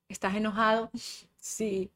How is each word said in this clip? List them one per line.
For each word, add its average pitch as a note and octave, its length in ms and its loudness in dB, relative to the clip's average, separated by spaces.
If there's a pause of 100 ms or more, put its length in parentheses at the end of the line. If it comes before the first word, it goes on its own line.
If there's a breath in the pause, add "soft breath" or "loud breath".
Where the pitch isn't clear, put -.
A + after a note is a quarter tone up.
"¿Estás G3 260 -2
enojado?". A3 560 2 (460 loud breath)
"Sí". G3 580 -4